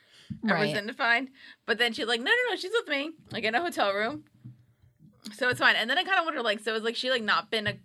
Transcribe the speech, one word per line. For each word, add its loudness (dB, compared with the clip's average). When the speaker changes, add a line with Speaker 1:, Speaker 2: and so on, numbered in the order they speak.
Speaker 1:
Right. 2
Speaker 2:
Emerson -4
to -8
find. 2
But 0
then 2
she's -4
like, 0
"No, 0
no, 2
no, -2
she's -8
with 0
me, -4
like, -6
in 0
a 4
hotel 0
room." -4
So -2
it's 0
fine. 6
And 0
then 0
I 0
kinda 2
wonder, -4
like, 0
so -4
is, -2
like, -2
she, -4
like, 0
not 0
been 0
a -2